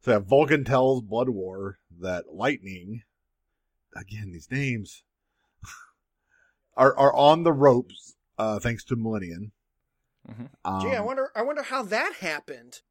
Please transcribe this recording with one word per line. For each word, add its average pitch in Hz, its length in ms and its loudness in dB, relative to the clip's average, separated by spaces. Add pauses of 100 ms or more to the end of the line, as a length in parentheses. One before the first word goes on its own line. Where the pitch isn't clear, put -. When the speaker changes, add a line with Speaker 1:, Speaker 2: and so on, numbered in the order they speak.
Speaker 1:
So 123 80 2
yeah, 107 60 4
Vulcan 135 460 4
tells 131 380 2
Blood 113 260 -4
War 98 500 -8 (220)
that 90 340 -6
Lightning, 98 680 -6 (920)
again, 104 360 -14
these 82 180 -18
names, 127 540 -6 (600)
<laughs> - 1120 -20
are, 131 200 6
are 139 180 6
on 147 300 6
the 170 80 6
ropes, 131 640 2 (220)
uh, 110 200 -2
thanks 117 260 -4
to 123 120 -4
Millennium. 104 560 -6 (760)
Speaker 2:
Mm-hmm. 113 160 -16 (200)
Speaker 1:
Um, 190 180 -4
Speaker 3:
Gee, - 140 0
I 214 40 -2
wonder, 262 360 -4
I 214 60 -2
wonder 285 200 -4
how 262 220 -6
that 247 360 -4
happened. 143 600 -10 (100)